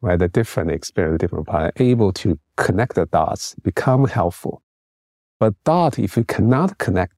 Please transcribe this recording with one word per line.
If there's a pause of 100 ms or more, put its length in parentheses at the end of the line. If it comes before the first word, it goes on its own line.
right?
The
different
experience,
different
part,
able
to (180)
connect
the
dots,
become
helpful. (760)
But (100)
dot,
if
you
cannot
connect